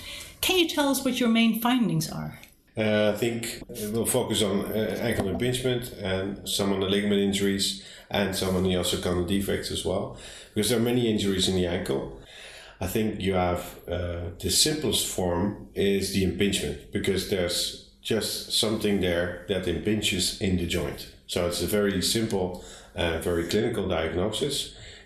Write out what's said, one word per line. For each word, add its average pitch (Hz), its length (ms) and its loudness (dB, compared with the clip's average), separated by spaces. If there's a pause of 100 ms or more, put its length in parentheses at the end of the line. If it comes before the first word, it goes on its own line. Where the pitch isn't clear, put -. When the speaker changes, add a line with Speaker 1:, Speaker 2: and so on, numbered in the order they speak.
(420)
Speaker 1:
Can 370 160 4
you 330 120 6
tell 285 180 2
us 262 160 2
what 254 160 0
your 240 80 4
main 226 320 6
findings 214 500 2
are? 156 300 -8 (380)
Speaker 2:
Uh, 107 360 4
I - 40 -4
think 117 500 -2
we'll 110 380 -2
focus 107 360 2
on, 98 260 2
uh, 101 340 -2
ankle 101 260 0
impingement 123 640 -2 (100)
and 95 460 -4
some 101 240 0
on 98 80 2
the 95 80 0
ligament 101 320 2
injuries 98 680 0 (240)
and 95 240 0
some 95 220 0
on 90 80 2
the 92 60 4
osteochondral 90 580 0
defects 95 420 0
as 78 140 -4
well, 90 320 -4 (380)
because 104 160 0
there 117 100 4
are - 20 4
many 120 300 4
injuries 95 380 2
in 92 60 0
the 90 120 2
ankle. - 540 -4 (580)
I 92 80 -4
think 110 320 -2
you 95 140 0
have, 87 520 0
uh, 87 440 -4 (100)
the - 100 -2
simplest 123 580 2
form 92 680 -2
is 98 380 2
the 95 100 2
impingement, - 720 0
because 95 360 0
there's - 600 -2 (120)
just - 520 -2
something 104 480 2
there 87 480 0
that 92 180 0
impinges 92 720 0
in 92 160 2
the 87 120 0
joint. 80 460 -4 (140)
So 87 200 0
it's 87 140 -2
a 87 60 0
very 101 340 2
simple, 95 640 0 (320)
uh, 85 220 0
very 85 320 0
clinical 104 400 0
diagnosis. 87 840 -2 (320)